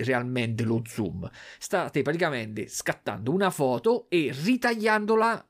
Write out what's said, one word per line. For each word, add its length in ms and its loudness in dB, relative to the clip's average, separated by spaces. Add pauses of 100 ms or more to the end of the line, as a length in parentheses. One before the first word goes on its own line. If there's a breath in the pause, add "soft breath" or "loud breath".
realmente 580 0
lo 240 2
zoom, 420 -6 (300 loud breath)
state 440 -2
praticamente 680 -2
scattando 640 -4
una 180 2
foto 580 0
e 240 2
ritagliandola, 1160 2